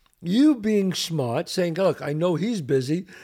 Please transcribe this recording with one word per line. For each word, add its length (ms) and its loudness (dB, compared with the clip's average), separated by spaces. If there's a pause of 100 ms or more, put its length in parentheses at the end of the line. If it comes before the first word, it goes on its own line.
(200)
you 340 4
being 380 0
smart, 560 -2
saying, 260 -2
"Look, 280 0
I 100 -4
know 220 0
he's 260 -2
busy. 460 -2 (180)